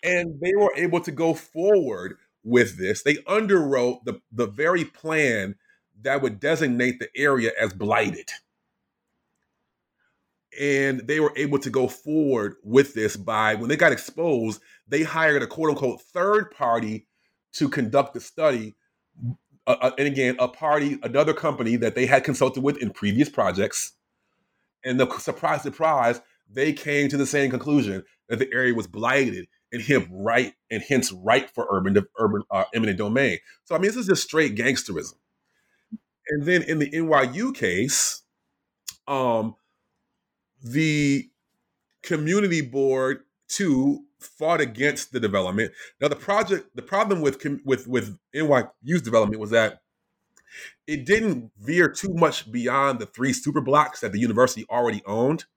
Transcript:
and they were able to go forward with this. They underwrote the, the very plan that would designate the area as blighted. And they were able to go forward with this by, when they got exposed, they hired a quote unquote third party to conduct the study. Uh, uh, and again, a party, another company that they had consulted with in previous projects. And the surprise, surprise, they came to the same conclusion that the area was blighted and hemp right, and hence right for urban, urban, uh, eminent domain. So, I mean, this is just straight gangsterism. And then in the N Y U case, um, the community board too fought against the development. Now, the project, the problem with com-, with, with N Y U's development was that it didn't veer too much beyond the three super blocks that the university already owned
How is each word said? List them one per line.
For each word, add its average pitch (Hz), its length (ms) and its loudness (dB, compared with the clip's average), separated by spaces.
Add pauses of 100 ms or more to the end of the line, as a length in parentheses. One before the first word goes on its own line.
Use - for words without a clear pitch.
and 170 360 -2
they 180 160 0
were 202 200 4
able 170 240 0
to 175 100 -6
go 160 240 0
forward 156 800 0 (280)
with 110 340 4
this. 92 240 -2
They 147 140 2
underwrote 147 880 0
the, 113 160 -8 (100)
the 117 160 -2
very 156 380 0
plan 127 720 -2 (460)
that 135 200 0
would 107 180 -2
designate 127 580 0
the - 160 -10
area 131 360 2 (100)
as 104 140 0
blighted. 107 560 -2 (2250)
And 139 480 0
they 151 140 0
were 147 160 2
able 143 220 0
to 139 100 -4
go 123 200 0
forward 139 680 -2 (100)
with 131 300 4
this 107 240 -2
by, 107 380 2
when 113 120 -6
they 156 80 0
got 156 160 4
exposed, 120 680 -2 (260)
they 143 140 0
hired 156 400 2
a 113 40 -4
quote 160 220 -2
unquote 135 320 -2
third 202 520 0
party 117 540 -2 (460)
to 139 160 0
conduct 139 460 0
the 117 60 -10
study. 123 560 -2 (920)
Uh, 120 160 2
uh, 127 160 2
and 143 80 0
again, 131 320 0
a - 100 0
party, 147 540 -2
another 147 320 2
company 123 420 -2
that 113 180 -2
they 127 120 0
had 131 180 4
consulted 131 380 0
with 143 160 0
in 110 120 -4
previous 104 380 0
projects. 98 640 -2 (920)
And 127 160 -2
the 127 80 4 (120)
surprise, 156 420 -4
surprise, 139 600 0 (280)
they 143 220 0
came 143 380 -2
to 143 80 -2
the 139 80 2
same 139 240 0
conclusion 120 540 0 (260)
that 113 80 -4
the 127 160 -2
area 127 180 2
was 110 140 -4
blighted 110 600 -2 (260)
and 120 100 -8
hemp 120 280 2
right, 110 420 -2 (180)
and 107 120 -6
hence 127 300 0
right 110 380 2
for - 200 -6
urban, 98 260 2 (220)
urban, 104 320 2
uh, 95 140 0 (100)
eminent 113 240 0
domain. 107 400 0 (260)
So, 170 100 -6
I 160 40 0
mean, 190 100 2
this 220 80 -4
is 240 100 -4
just 180 160 2
straight 147 340 0
gangsterism. 117 580 -4 (1120)
And 147 160 -2
then 175 180 2
in 160 160 -2
the 143 140 0
N 160 160 -2
Y 147 140 6
U 175 300 -4
case, 107 680 -2 (840)
um, 117 500 0 (1040)
the 143 680 0 (760)
community 170 580 0
board 131 640 0 (240)
too 143 560 0 (140)
fought 160 420 -2
against 135 520 -2
the 123 80 -4
development. 98 520 0 (280)
Now, 143 80 0
the 147 80 -2
project, 196 580 -2
the - 80 -4
problem 196 380 0
with 139 200 0
com-, 143 240 -6
with, 127 240 -2
with 110 300 -4 (160)
N 151 140 0
Y 127 160 6 (180)
U's 151 200 -2
development 110 380 2
was 104 100 -6
that 110 300 2 (1080)
it 143 200 -6
didn't 180 520 0
veer 151 300 2
too 190 260 -6
much 156 360 0
beyond 123 480 0
the 107 80 -6
three 127 260 -2
super 147 280 -2
blocks 139 400 2
that 107 120 -6
the 101 60 -2
university 113 500 2
already 113 380 -2
owned 123 380 0 (120)